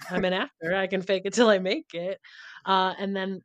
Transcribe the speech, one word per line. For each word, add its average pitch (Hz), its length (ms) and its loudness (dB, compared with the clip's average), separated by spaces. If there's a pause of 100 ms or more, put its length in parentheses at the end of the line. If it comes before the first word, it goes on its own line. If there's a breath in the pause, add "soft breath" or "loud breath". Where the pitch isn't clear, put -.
I'm 180 160 -2
an 180 80 0
actor. 190 420 -4
I 190 120 0
can 190 140 -2
fake 190 240 -2
it 196 80 -6
till 233 160 6
I 196 100 6
make 202 340 -4
it." 180 260 -8 (460 loud breath)
Uh, 185 340 2
and 196 160 -4
then 190 300 -4